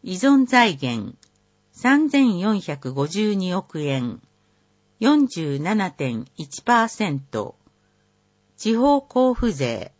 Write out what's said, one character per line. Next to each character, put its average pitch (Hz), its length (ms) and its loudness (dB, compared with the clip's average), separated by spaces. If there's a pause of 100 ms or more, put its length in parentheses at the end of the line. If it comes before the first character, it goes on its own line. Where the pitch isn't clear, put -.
依 185 120 -10
存 269 320 4
財 233 340 2
源、 117 360 -6 (560)
三 285 360 2
千 254 300 2
四 202 220 0
百 139 320 -10
五 139 160 -2
十 208 260 -2
二 180 200 -2
億 185 260 -6
円。 131 400 -4 (800)
四 285 260 4
十 147 320 -6
七 190 320 -2
点 123 360 -6 (100)
一 - 260 -14
パ 233 220 4
ー 226 40 -4
セ 208 200 -4
ン 139 120 -4
ト。 - 360 -10 (1000)
地 226 200 -2
方 277 320 2
交 254 260 2
付 233 180 -2
税。 123 480 -4